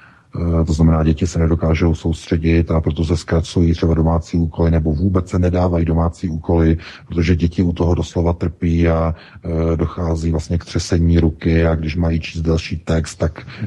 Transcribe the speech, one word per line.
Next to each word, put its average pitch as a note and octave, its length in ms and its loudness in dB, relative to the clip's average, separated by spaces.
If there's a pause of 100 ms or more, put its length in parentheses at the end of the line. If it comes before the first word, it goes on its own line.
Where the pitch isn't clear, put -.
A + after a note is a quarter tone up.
(380)
Eh, E2+ 280 0
to D#2 80 -2
znamená, D#2+ 320 4
děti D#2+ 220 2
se E2 120 -4
nedokážou E2 560 2
soustředit E2 760 0
a E2 100 2
proto D#2+ 240 -2
se D#2+ 120 0
zkracují E2 580 0
třeba D#2+ 200 0
domácí D#2+ 420 0
úkoly E2 340 0
nebo D#2+ 240 2
vůbec F#2 340 0
se F#2+ 100 -2
nedávají F2 460 2
domácí E2 440 -2
úkoly, D#2+ 480 2 (320)
protože E2+ 280 0
děti E2 260 0
u F2+ 100 2
toho E2 220 0
doslova E2+ 380 -2
trpí E2+ 560 0
a, E2 260 0 (300)
eh, E2 320 -2
dochází E2 540 -2
vlastně D#2+ 280 -2
k - 60 -4
třesení E2+ 560 2
ruky E2 460 2
a E2 80 2
když D#2 220 -4
mají E2 240 0
číst E2 220 -8
delší E2 340 -2
text, D#2+ 400 -4
tak - 300 -4 (200)